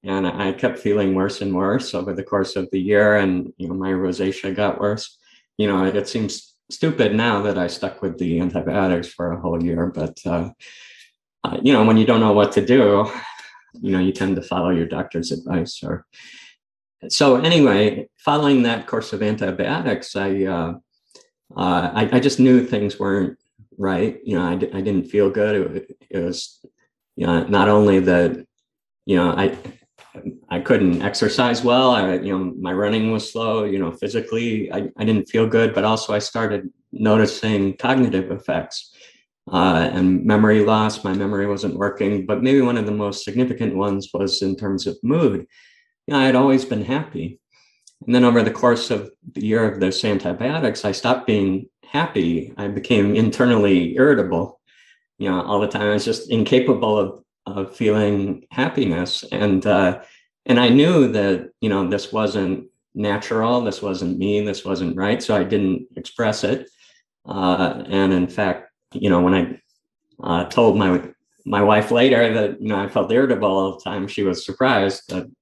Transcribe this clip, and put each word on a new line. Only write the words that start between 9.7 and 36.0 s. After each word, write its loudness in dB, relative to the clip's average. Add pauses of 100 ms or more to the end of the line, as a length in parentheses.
but, -6
uh, -4 (920)
uh, -6
you 4
know, 6
when 6
you 6
don't 4
know 4
what 4
to 2
do, 4 (720)
you 2
know, 0
you 2
tend -2
to -8
follow -2
your 0
doctor's -6
advice. -6
Or -8 (1040)
so 4
anyway, 2 (100)
following 2
that -2
course -6
of -4
antibiotics, -4
I, -2
uh, -4 (840)
uh, 0
I, 0
I 4
just 0
knew 6
things -2
weren't -2 (400)
right. -2
You -2
know, 0
I, -2
d-, -4
I -4
didn't -2
feel 4
good. 0
It, -12 (140)
it -6
was, -8 (520)
you -4
know, 0
not 4
only 6
that, 2 (640)
you 2
know, 2
I, 0 (920)
I -4
couldn't 4
exercise 0
well. 4
I, 2
you -4
know, -4
my -4
running 0
was -4
slow, -2
you -2
know, -2
physically, -4
I, -6
I -4
didn't 0
feel 2
good, 2
but 0
also 0